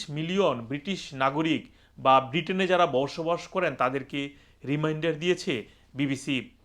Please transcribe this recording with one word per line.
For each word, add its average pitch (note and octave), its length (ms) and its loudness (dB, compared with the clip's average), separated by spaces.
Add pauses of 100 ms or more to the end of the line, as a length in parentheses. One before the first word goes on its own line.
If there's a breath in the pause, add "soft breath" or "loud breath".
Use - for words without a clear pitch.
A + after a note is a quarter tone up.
(100)
মিলিয়ন D#3+ 460 0 (100)
ব্রিটিশ D3 340 -6 (140)
নাগরিক C#3 480 0 (360 soft breath)
বা C3+ 220 6
ব্রিটেনে F3 460 -2
যারা F3 200 4
বসবাস D#3+ 600 0
করেন F3 260 -2
তাদেরকে C3 460 -2 (440 loud breath)
রিমাইন্ডার D#3 540 -2
দিয়েছে F3 360 -2 (400 soft breath)
বিবিসি। C3+ 420 -2 (280)